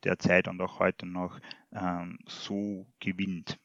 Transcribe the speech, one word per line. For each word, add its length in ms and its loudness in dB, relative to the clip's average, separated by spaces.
der 160 2
Zeit 300 6
und 120 -4
auch 180 -4
heute 260 2
noch, 340 -4
ähm, 560 -4
so 720 -6
gewinnt. 640 -4